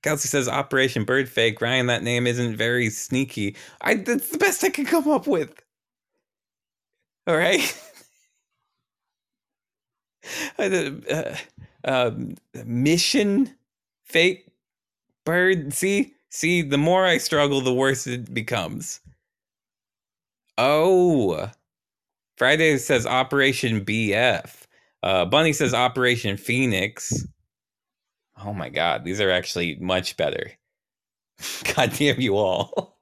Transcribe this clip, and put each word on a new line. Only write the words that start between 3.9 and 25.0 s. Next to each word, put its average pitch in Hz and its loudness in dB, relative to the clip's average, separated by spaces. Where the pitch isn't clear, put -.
that's 240 -2
the 311 -6
best 392 0
I 370 2
can 285 -6
come 302 2
up 269 0
with. 175 -2
All 165 2
right? 180 0
<laughs> - -10
I, 202 -2
uh, 151 -6
uh, 127 0
Mission 165 2
Fake 180 0
Bird. 175 2
See? 196 0
See, 170 0
the 143 0
more 180 4
I 170 4
struggle, 143 2
the 127 2
worse 131 2
it 123 -8
becomes. 110 -6
Oh. 147 4
Friday 151 4
says, 120 0
"Operation 127 0
B 107 -2
F." 110 0